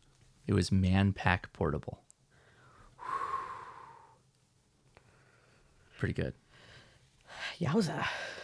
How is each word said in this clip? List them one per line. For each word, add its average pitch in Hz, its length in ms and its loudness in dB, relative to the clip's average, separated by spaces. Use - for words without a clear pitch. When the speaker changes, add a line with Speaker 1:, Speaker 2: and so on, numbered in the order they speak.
Speaker 1:
It 104 60 0
was 95 180 2
Man 95 440 6
Pack - 400 0
Portable. - 480 -4
<sighs> - 60 -16
Pretty 92 160 0
good. 76 200 -2
Speaker 2:
Yowza. 170 440 0